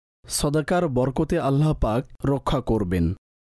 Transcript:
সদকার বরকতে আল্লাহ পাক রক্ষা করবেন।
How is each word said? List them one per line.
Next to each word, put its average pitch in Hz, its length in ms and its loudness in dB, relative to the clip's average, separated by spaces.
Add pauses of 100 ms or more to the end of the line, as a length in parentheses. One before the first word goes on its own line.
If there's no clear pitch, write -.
(280)
সদকার 156 600 0
বরকতে 135 520 0
আল্লাহ 139 340 2
পাক - 520 -2
রক্ষা 135 360 0
করবেন। 92 520 0 (280)